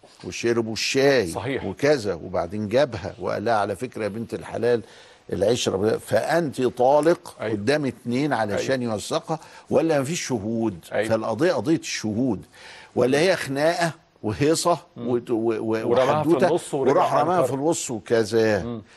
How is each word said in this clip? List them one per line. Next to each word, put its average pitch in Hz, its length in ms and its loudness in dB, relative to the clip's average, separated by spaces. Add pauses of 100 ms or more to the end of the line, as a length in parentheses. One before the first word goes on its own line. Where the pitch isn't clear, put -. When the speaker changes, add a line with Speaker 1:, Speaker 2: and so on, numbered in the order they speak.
(240)
Speaker 1:
وشربوا 113 500 -2
الشاي 135 540 2
Speaker 2:
صحيح. 107 380 -6
Speaker 1:
وكذا، 107 480 0
وبعدين 90 540 -4
جابها 107 520 0
وقال 104 260 -4
لها: 113 80 0
"على 104 220 0
فكرة 120 280 -8
يا 107 40 -2
بنت 107 260 -8
الحلال، 110 480 -2 (520)
العشرة 98 440 2
ب-، 110 200 2
فأنت 135 640 -2
طالق"، 143 800 2
Speaker 2:
أيوة. 110 120 -4
Speaker 1:
قدام 131 320 0
اتنين 131 480 -2
علشان 113 480 0
Speaker 2:
أيوة. 117 120 -2
Speaker 1:
يوثقها، 151 460 -4 (300)
ولا 147 320 2
مفيش 156 260 -6
شهود؟ 110 520 -2 (120)
Speaker 2:
أيوة. 104 180 0
Speaker 1:
فالقضية 110 440 0
قضية 131 240 0
الشهود، 110 680 -4 (500)
ولا 131 240 2
هي 175 160 4
خناقة 156 560 0 (320)
وهيصة 151 540 2 (200)
Speaker 2:
مم. 120 100 -8
Speaker 1:
وت-، 123 240 -2
و-، 117 40 2
و-، 110 540 0
Speaker 2:
ورماها 127 160 4 (180)
في 147 60 2
Speaker 1:
وحدوتة، 170 180 4
Speaker 2:
النص 165 260 -2
ورجع 151 200 2
Speaker 1:
وراح - 200 4
رماها 156 260 2
Speaker 2:
أنكر. 135 80 2
Speaker 1:
في 123 60 -4
النص 143 380 -2
وكذا. 110 720 2
Speaker 2:
مم. 117 180 -8 (160)